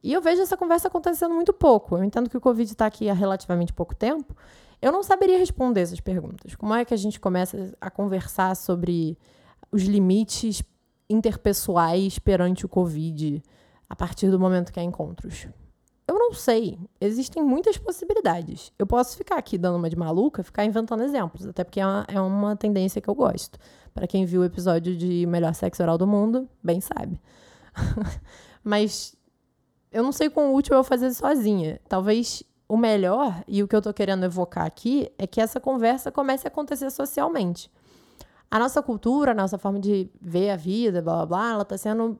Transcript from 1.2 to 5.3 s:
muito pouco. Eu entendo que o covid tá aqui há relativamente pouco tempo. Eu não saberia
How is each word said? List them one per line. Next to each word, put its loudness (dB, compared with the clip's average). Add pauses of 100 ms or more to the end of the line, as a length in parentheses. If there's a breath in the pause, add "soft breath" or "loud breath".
muito 4
pouco. 4
Eu 0
entendo 0
que -8
o -4
covid 2
tá 0
aqui -4
há 2
relativamente 0
pouco -6
tempo. -4 (440 soft breath)
Eu 2
não 0
saberia 4